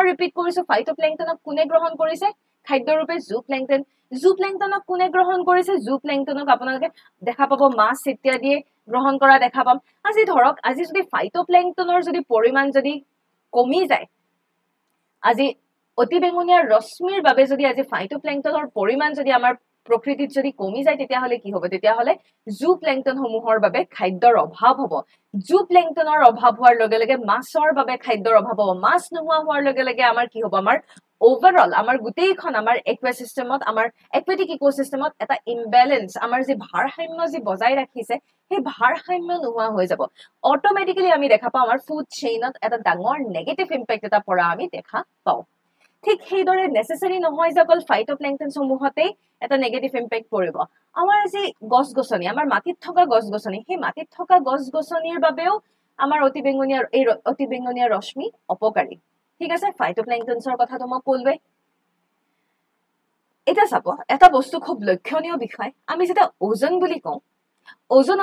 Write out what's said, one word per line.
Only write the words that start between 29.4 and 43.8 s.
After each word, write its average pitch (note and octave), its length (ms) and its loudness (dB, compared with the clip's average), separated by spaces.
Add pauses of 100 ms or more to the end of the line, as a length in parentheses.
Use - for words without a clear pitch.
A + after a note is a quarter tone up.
হোৱাৰ D4 240 0
লগে C4 200 0
লগে B3 220 -2
আমাৰ A#3+ 220 0
কি A3 120 -8
হ'ব? G3 80 -6 (100)
আমাৰ A#3+ 140 2 (520)
overall C4 420 6 (100)
আমাৰ A#3+ 140 2 (100)
গোটেইখন F4 560 -2
আমাৰ A#3 140 2 (160)
একুৱেচিষ্টেমত, B3+ 680 -6 (100)
আমাৰ A3 160 0 (300)
aquatic F#4 380 -2
ইক'চিষ্টেমত C#4 560 -2 (120)
এটা B3 120 -2 (180)
ইমবেলেঞ্চ, A#3 580 2 (140)
আমাৰ B3 220 -2
যি C4+ 60 0 (120)
ভাৰসাম্য D#4+ 540 -6 (140)
যি E4 140 -6
বজাই G#3+ 340 0
ৰাখিছে, A#3+ 340 -8 (340)
সেই F#4+ 120 -2 (100)
ভাৰসাম্য E4+ 580 -2 (140)
নোহোৱা A3+ 320 -4
হৈ F#3 160 0
যাব। E3+ 100 -4 (500)
Automatically F#4+ 680 0
আমি C#4+ 160 0
দেখা A#3+ 200 2
পাওঁ C4 120 0
আমাৰ A#3+ 220 2
food D4+ 180 -8 (140)
চেইনত A#3+ 340 -4 (120)
এটা A3+ 120 -2 (100)
ডাঙৰ F#3+ 300 0 (200)
negative D4+ 300 -4 (120)
impact A3 300 -6